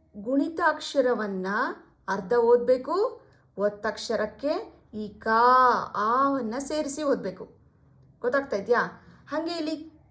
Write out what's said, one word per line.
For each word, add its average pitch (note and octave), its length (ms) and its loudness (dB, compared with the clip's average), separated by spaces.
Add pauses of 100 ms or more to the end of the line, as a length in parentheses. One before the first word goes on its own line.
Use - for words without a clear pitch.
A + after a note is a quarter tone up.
(160)
ಗುಣಿತಾಕ್ಷರವನ್ನ B3 1300 0 (640)
ಅರ್ಧ F#3+ 240 -4
ಓದ್ಬೇಕು, B3+ 880 2 (340)
ಒತ್ತಕ್ಷರಕ್ಕೆ G#3+ 1160 -4 (200)
ಈ G#3 140 -8
ಕ, - 200 -10 (680)
ಆವನ್ನ A#3+ 640 0
ಸೇರಿಸಿ D4+ 440 -4
ಓದ್ಬೇಕು. G3 460 -4 (720)
ಗೊತ್ತಾಗ್ತಾ C4+ 360 -2
ಇದ್ಯಾ? A3+ 240 2 (480)
ಹಾಗೆ E4 280 -4
ಇಲ್ಲಿ D#4 340 -6 (200)